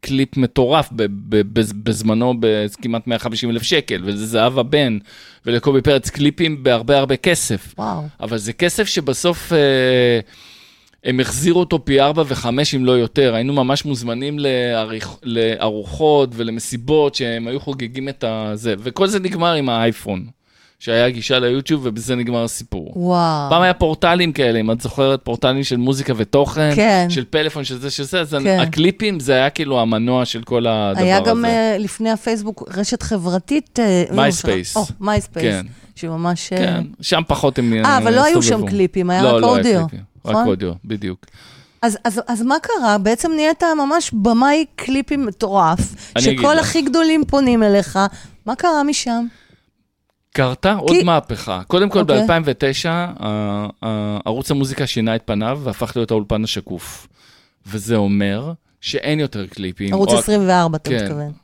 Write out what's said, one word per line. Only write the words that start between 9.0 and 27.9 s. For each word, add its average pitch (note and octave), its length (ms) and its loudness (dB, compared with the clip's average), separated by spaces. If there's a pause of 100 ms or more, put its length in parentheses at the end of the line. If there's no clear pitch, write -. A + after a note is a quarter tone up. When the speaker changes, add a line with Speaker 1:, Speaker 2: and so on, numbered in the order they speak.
Speaker 1:
אה, E3 40 4 (1500)
הם B2+ 160 -2
החזירו C3+ 400 2
אותו E3+ 260 0
פי C3+ 160 4
ארבע D3+ 260 2
וחמש, C3 480 -2
אם C3 100 0
לא B2+ 60 4
יותר. B2 440 2
היינו B2 180 -2
ממש C#3 320 0
מוזמנים C3 540 -6
לאריכ-, A#2+ 840 -2
לארוחות A#2 1080 2
ולמסיבות A#2 840 0
שהם A#2 320 -4
היו C3 120 -6
חוגגים C3 500 -8
את C3 180 -10
הזה, A2 520 -4
וכל B2+ 280 -2
זה G3+ 120 0
נגמר F3 340 0
עם C#3+ 160 0
האייפון, A2+ 560 -2 (540)
שהיה A#2 300 2
גישה B2+ 300 0
ליוטיוב, C3+ 440 0
ובזה A#2 320 -4
נגמר A#2+ 280 -2
הסיפור. A2+ 520 -8
Speaker 2:
וואו. E3+ 540 0
Speaker 1:
פעם E3 120 4
היה F3+ 120 4
פורטלים E3+ 600 2
כאלה, A#2+ 260 2
אם A2 120 0
את A#2 100 -2
זוכרת, C3+ 420 0
פורטלים C3 400 0
של C3 140 -2
מוזיקה C3+ 400 0
ותוכן, C#3+ 580 2
Speaker 2:
כן. G3 340 4
Speaker 1:
של D#3+ 200 -2
פלאפון, D3+ 340 -2
של B2+ 160 -8
זה, C#3 100 -8